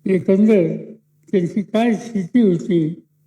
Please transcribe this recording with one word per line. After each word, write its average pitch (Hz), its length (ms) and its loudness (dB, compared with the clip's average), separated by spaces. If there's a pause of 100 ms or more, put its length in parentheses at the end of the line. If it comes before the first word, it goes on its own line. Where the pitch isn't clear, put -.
एकंदर 196 680 2 (560)
त्यांची 185 300 -2
काय 226 320 -2
स्थिती 196 460 -4
होती 170 600 0 (240)